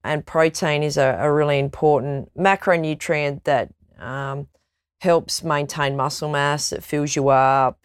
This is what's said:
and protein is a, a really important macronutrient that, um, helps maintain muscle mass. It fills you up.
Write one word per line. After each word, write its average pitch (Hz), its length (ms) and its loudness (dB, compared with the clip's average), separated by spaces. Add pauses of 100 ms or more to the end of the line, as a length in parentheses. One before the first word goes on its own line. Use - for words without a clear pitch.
and 147 220 -4
protein 160 560 0
is 147 160 -2
a, 131 220 2
a 147 120 2
really 147 280 2
important 139 760 -2
macronutrient 160 1080 0
that, 131 260 0 (300)
um, 139 480 -10 (520)
helps 170 420 2
maintain 143 540 -2
muscle 143 320 -4
mass. 143 420 0
It - 140 -8
fills 147 320 -2
you 139 140 2
up. 131 540 4